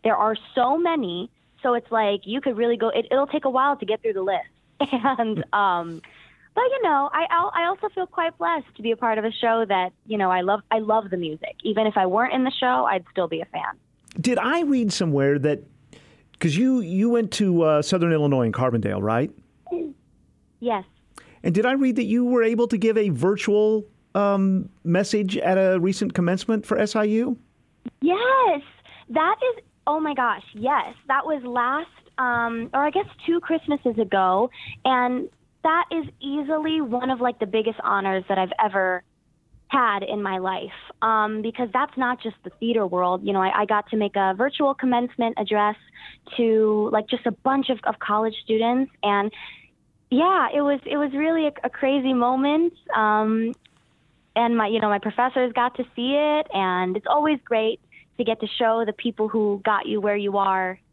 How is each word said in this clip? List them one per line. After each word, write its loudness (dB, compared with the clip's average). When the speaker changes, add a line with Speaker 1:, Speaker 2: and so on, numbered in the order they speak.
Speaker 1:
There 2
are 0
so 2
many, -2
so 0
it's -4
like 0
you -6
could -2
really 0
go, 0
it, -2
it'll 2
take -4
a 0
while 0
to -10
get -4
through -2
the -4
list. -4
<laughs> -2
And, -2
um, 0
but, 0
you 0
know, 2
I, 0
I, 0
I 0
also -4
feel -4
quite -2
blessed -2
to -16
be -2
a 2
part 0
of -2
a 0
show 0
that, 0
you -4
know, 2
I 2
love, 0
I 2
love 0
the -4
music. -6
Even 0
if 0
I 2
weren't 0
in 0
the 0
show, 0
I'd -2
still -2
be -6
a -8
fan. -10
Speaker 2:
Did 2
I 0
read 0
somewhere 2
that, 0
'cause 0
you, 2
you 0
went 2
to, 2
uh, 4
Southern 2
Illinois 2
in 0
Carbondale, 0
right? 0
Speaker 1:
Yes. -2
Speaker 2:
And 0
did 2
I 4
read 2
that -2
you 2
were 4
able 2
to 0
give 2
a 2
virtual, 2
um, 2
message 0
at 2
a 4
recent 0
commencement 0
for 0
S 0
I 2
U? 0
Speaker 1:
Yes. 2
That 2
is, -12
oh 0
my -2
gosh, -2
yes. -2
That 0
was -2
last, -2
um, -2
or 2
I 2
guess -2
two 0
Christmases -2
ago. 2
And 0
that 2
is -4
easily -2
one -2
of, -2
like, -2
the -4
biggest -2
honors 0
that 2
I've -2
ever 0
had 0
in -6
my -4
life, -6
um, 0
because -4
that's -2
not -2
just -8
the -12
theater 0
world. 0
You -2
know, 2
I, 2
I 0
got 0
to 0
make -2
a 2
virtual 0
commencement -2
address 0
to, 4
like, -2
just -4
a 2
bunch -2
of, -2
of -2
college -2
students. 0
And 0
yeah, 2
it 2
was, 2
it -4
was -2
really 0
a, -2
a -4
crazy 0
moment. 2
Um, 2
and 2
my, 2
you 0
know, 2
my 2
professors 0
got 0
to -4
see -2
it, 0
and 0
it's -6
always 2
great -2
to -4
get -2
to -4
show 2
the -4
people -4
who 0
got 0
you -2
where 0
you -2
are 0